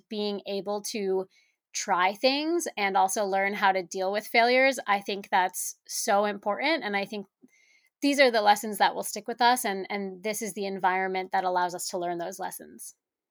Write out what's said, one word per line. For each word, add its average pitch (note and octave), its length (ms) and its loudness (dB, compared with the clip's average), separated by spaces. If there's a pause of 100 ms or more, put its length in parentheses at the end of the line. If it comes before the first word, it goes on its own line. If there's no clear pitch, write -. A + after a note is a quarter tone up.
being G#3 360 -4
able G3+ 440 -6
to F#3+ 360 -2 (480)
try F#3 400 0
things D4+ 540 0 (100)
and G3 180 0
also F#3+ 300 2
learn G3 300 0
how G3+ 160 2
to F#3+ 100 0
deal F#3 300 -4
with G#3 160 -4
failures, B3 580 4
I G3+ 140 2
think G3+ 320 -8
that's - 440 0 (120)
so G#3 380 2
important. G#3+ 580 -2
And G#3 120 -4
I G3 100 -2
think G3+ 200 -10 (760)
these C#4+ 180 2
are C4 100 8
the A3 140 2
lessons G#3 340 4
that G3 160 4
will G3+ 100 -6
stick - 240 -10
with A#3+ 140 -4
us, B3 240 4
and, F#3+ 240 -4
and G3 320 -6
this G#3+ 220 -4
is G3 100 -6
the G3 140 -6
environment F#3 640 0
that F#3+ 140 0
allows F3+ 280 0
us F3 160 -8
to G3 80 -6
learn F3 220 -4
those F#3 180 -8
lessons. - 560 -12 (380)